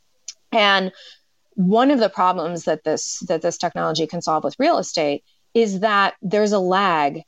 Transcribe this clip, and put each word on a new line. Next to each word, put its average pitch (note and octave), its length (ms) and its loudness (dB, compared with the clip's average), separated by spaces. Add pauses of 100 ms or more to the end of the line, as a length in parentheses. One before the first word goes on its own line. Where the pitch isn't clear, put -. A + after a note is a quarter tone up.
(500)
And G3 400 2 (600)
one A3 420 4
of C4 80 2
the G#3+ 80 2
problems F3+ 560 -2
that D#3 180 -2
this, - 460 -4
that D#3+ 140 -2
this E3+ 160 -4
technology E3 500 -4
can F3 120 -8
solve D#3 220 -2
with - 160 -6
real D4+ 200 2
estate D3+ 440 -4 (300)
is G#3+ 280 2
that G3+ 400 2
there's G#3 300 0
a G#3 80 2
lag F3+ 680 0